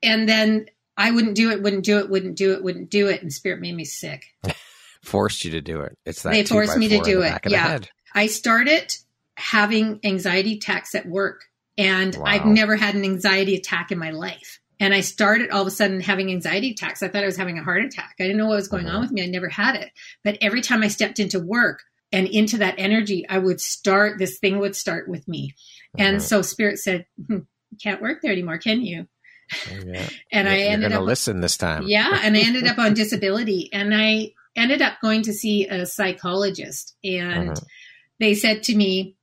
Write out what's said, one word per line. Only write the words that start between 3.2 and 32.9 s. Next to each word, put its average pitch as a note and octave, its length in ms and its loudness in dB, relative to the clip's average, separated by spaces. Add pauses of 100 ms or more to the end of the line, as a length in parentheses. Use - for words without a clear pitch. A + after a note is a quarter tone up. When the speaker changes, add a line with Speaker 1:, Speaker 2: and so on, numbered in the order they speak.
Speaker 1:
And D#3+ 100 -10
Spirit F3 300 -6
made F3 140 -8
me D#3+ 100 -8
sick. D3 380 -12 (200)
Speaker 2:
<laughs> - 120 -6 (480)
Forced G2+ 420 -2
you E2+ 60 -6
to D#2+ 100 -6
do D#2 200 -8
it. - 240 -10
It's E2 180 -10
that D#2+ 100 -2
Speaker 1:
They G#3 100 4
Speaker 2:
two G#3+ 120 0
Speaker 1:
forced G#3+ 180 2
Speaker 2:
by A#3 60 2
Speaker 1:
me A3 100 2
to G#3+ 80 4
Speaker 2:
four - 100 2
in - 60 0
Speaker 1:
do F#3 80 4
Speaker 2:
the E3+ 60 2
Speaker 1:
it. - 20 2
Speaker 2:
back - 160 -6
of G3+ 60 0
the G3 60 2
Speaker 1:
Yeah. E3+ 100 2
Speaker 2:
head. C#3+ 220 -4 (240)
Speaker 1:
I G#3 140 2
started A#3+ 640 2 (440)
having G#3+ 680 2
anxiety F#3+ 540 0
attacks F#3+ 380 -6
at F#3+ 120 -4
work, F#3 340 -4 (360)
and F#3+ 480 2
I've G3+ 200 2
Speaker 2:
Wow. G#3+ 60 8
Speaker 1:
never G#3+ 240 6
had G#3 200 0
an G3 80 0
anxiety F#3+ 520 2
attack F3 360 -6
in F3+ 80 -4
my D#3+ 120 -6
life. E3 480 -12 (200)
And G3 140 4
I G3 80 4
started G#3 480 2
all G3 120 0
of F#3+ 60 0
a G3 40 -4
sudden G3 300 0
having F#3+ 280 0
anxiety F#3 420 -2
attacks. E3+ 300 -8
I F#3+ 60 -4
thought G3+ 160 -2
I G3 40 0
was F#3+ 100 -4
having F3 200 -4
a D#3 60 -10
heart F3+ 200 0
attack. - 360 -10
I F#3 40 -2
didn't G3 140 0
know A3 100 2
what G#3+ 100 2
was G3 100 -2
going F3+ 180 -4
on E3+ 80 -6
Speaker 2:
Mm-hmm. G#3 80 -2
Speaker 1:
with B3 100 -2
me. G3+ 120 -2
I F3+ 40 -4
never F3+ 220 -4
had A#3+ 260 0
it. - 160 -10 (320)
But G#3 180 0
every A3 200 2
time A#3 220 2
I G#3 40 4
stepped G#3 320 -2
into F#3+ 200 0
work G3 420 0 (300)
and F#3+ 160 2
into G#3+ 320 2
that F#3+ 180 2
energy, G3+ 500 0
I F#3+ 120 0
would F#3 200 2
start, G3+ 600 2
this F#3 200 -4
thing G3 200 2
would G3+ 160 -2
start E3+ 340 -6
with F3 180 -8
me. C#3 260 -8 (440)
And G3 200 2
Speaker 2:
Mm-hmm. G#3 80 -2
Speaker 1:
so G#3 180 2
Spirit G#3 360 -2
said, F3+ 260 -4 (220)
"Hmm, G#3+ 100 -2 (340)
you G#3+ 100 -20
can't G3+ 200 -6
work C4 200 -4
there B3+ 100 -2
anymore, F3 280 -4
can A3+ 220 0
you?" F3 260 -6 (640)
Speaker 2:
Oh, G2 140 -12
yeah. F2+ 220 -6 (120)
Speaker 1:
<laughs> - 120 -18
And G3+ 160 0
Speaker 2:
You're, G3 60 2
Speaker 1:
I G3 60 2
Speaker 2:
you're G3+ 120 0
Speaker 1:
ended G#3+ 200 2
Speaker 2:
gonna G#3+ 100 2
Speaker 1:
up F#3+ 60 0
Speaker 2:
listen A2+ 340 0
this F2+ 160 0
time. D#2+ 300 -2
Speaker 1:
Yeah, A#3 360 2
and G#3+ 140 4
I G#3+ 40 6
ended A#3+ 260 2
Speaker 2:
<laughs> - 0 -
Speaker 1:
up A#3+ 100 0
on A3 160 4